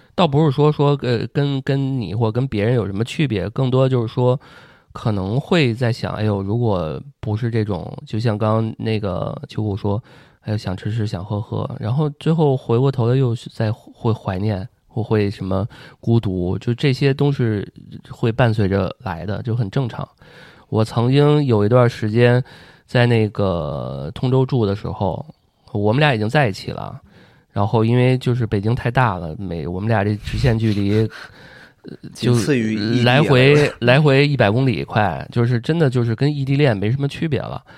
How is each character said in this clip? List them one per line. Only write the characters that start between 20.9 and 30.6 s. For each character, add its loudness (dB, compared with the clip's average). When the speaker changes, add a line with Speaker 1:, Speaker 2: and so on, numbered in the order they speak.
Speaker 1:
经 4
有 2
一 2
段 4
时 -4
间 4
在 2
那 2
个 -4
通 -2
州 4
住 0
的 0
时 -8
候， -4
我 0
们 2
俩 2
已 -2
经 -2
在 2
一 -2
起 -12
了， -10
然 0
后 2
因 2
为 4
就 0
是 -2
北 -2
京 0
太 -4
大 2
了， -8
每， -8
我 -6
们 -4
俩 2
这 0
直 -6
线 2
距 0